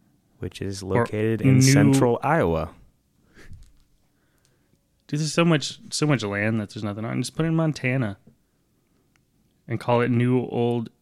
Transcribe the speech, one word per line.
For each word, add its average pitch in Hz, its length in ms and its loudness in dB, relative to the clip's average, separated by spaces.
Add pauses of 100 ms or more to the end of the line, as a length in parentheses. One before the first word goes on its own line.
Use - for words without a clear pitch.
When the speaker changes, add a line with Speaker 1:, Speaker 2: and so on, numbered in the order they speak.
(400)
Speaker 1:
which - 220 -10
is 98 220 -8
Speaker 2:
Or 95 140 -2
Speaker 1:
located 110 440 -2
in 131 140 4
Speaker 2:
New 131 60 6
Speaker 1:
central 135 600 4
Iowa." 92 480 0 (2250)
Speaker 2:
Dude, 147 120 -4
there's 156 140 -4
so 170 120 2
much, 160 340 0 (120)
so - 160 0
much 127 160 2
land 104 360 -2
that 104 120 -6
there's 110 120 -10
nothing 104 220 -6
on. 127 160 -4
Just - 140 -10
put 160 100 -2
it 165 40 -2
in 160 60 0
Montana 131 600 -2 (1500)
and 117 120 -6
call 120 220 2
it 123 80 0
New 123 360 2
Old 120 440 -2 (120)